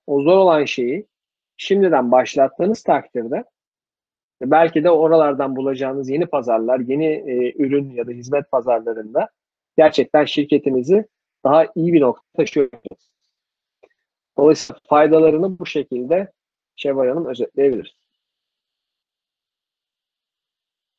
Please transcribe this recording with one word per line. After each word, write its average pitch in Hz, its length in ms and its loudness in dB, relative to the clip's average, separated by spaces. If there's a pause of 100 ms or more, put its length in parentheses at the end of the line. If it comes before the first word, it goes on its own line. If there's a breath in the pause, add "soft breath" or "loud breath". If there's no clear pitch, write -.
o 139 160 -2
zor 175 140 4
olan 170 280 4
şeyi 131 420 -6 (500)
şimdiden 160 560 0
başlattığınız 143 680 0
takdirde 143 640 -4 (960)
belki 156 420 2
de 175 60 4
oralardan 151 640 2
bulacağınız 135 520 -6
yeni 156 180 -2
pazarlar, 123 540 -2
yeni, 135 260 -2
e, 127 460 -4 (100)
ürün 139 280 -2
ya 120 160 -8
da 123 40 -12
hizmet 127 400 -8
pazarlarında 117 800 -4 (480)
gerçekten 151 480 2
şirketinizi 143 840 -2 (380)
daha 151 300 4
iyi 170 180 -2
bir 160 80 6
noktaya 123 360 -2
taşıyorsunuz. - 760 -4 (1300)
Dolayısıyla 147 500 2
faydalarını 160 680 2
bu 175 80 -12
şekilde 143 640 -6 (440)
Şevval 135 320 -2
Hanım 151 180 -6
özetleyebilir. 123 680 -4 (3000)